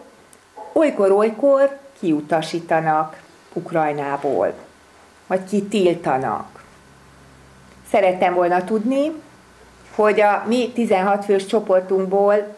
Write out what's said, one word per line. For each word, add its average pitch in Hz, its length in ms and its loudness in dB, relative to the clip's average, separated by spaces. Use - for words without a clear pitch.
olykor-olykor 269 1040 2
kiutasítanak 160 1200 -2
Ukrajnából, 143 1000 -2
vagy 190 220 -4
kitiltanak. 170 1120 -2
Szerettem 185 420 2
volna 180 300 0
tudni, 254 480 -2
hogy 208 260 2
a 208 260 2
mi 247 260 0
tizenhat 202 520 0
fős 196 200 2
csoportunkból 196 1120 0